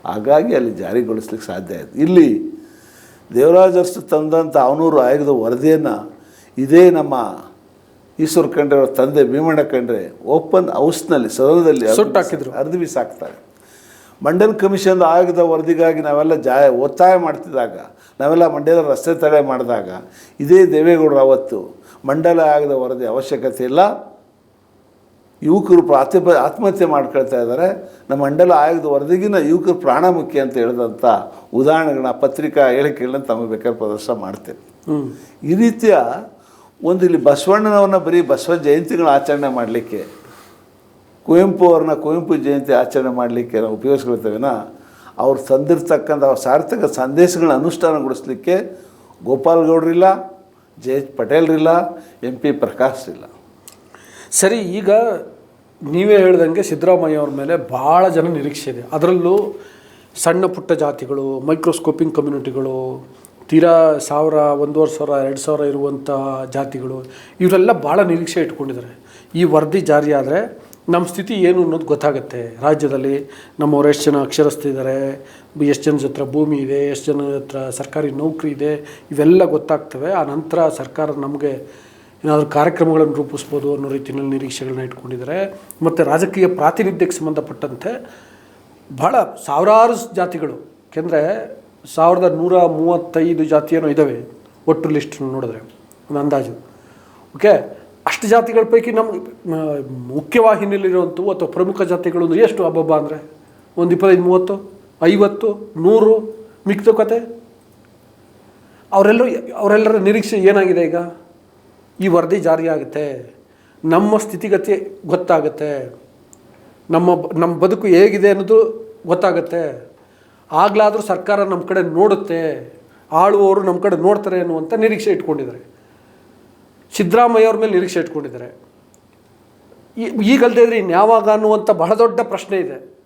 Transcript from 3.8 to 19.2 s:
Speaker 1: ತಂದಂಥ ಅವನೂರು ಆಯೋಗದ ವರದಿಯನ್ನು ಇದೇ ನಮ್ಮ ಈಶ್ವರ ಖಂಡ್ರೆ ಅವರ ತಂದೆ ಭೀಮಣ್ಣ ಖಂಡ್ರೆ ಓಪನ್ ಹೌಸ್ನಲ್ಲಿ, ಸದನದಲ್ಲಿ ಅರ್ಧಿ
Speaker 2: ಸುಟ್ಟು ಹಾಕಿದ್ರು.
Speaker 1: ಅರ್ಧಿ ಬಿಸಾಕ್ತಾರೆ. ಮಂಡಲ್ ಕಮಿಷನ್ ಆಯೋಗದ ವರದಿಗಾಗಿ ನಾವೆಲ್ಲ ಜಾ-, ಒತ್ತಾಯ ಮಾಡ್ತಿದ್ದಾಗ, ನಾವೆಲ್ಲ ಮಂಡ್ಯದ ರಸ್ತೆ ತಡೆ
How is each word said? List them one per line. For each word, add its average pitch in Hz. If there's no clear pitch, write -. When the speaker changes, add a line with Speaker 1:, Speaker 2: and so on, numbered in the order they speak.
Speaker 1:
ತಂದಂಥ 156
ಅವನೂರು 147
ಆಯೋಗದ 139
ವರದಿಯನ್ನು 123
ಇದೇ 165
ನಮ್ಮ 147
ಈಶ್ವರ 156
ಖಂಡ್ರೆ 143
ಅವರ 131
ತಂದೆ 139
ಭೀಮಣ್ಣ 151
ಖಂಡ್ರೆ 117
ಓಪನ್ 160
ಹೌಸ್ನಲ್ಲಿ, 139
ಸದನದಲ್ಲಿ 143
ಅರ್ಧಿ 110
Speaker 2:
ಸುಟ್ಟು 202
ಹಾಕಿದ್ರು. 143
Speaker 1:
ಅರ್ಧಿ 151
ಬಿಸಾಕ್ತಾರೆ. -
ಮಂಡಲ್ 196
ಕಮಿಷನ್ 190
ಆಯೋಗದ 175
ವರದಿಗಾಗಿ 165
ನಾವೆಲ್ಲ 151
ಜಾ-, 131
ಒತ್ತಾಯ 175
ಮಾಡ್ತಿದ್ದಾಗ, 135
ನಾವೆಲ್ಲ 160
ಮಂಡ್ಯದ 156
ರಸ್ತೆ 156
ತಡೆ 151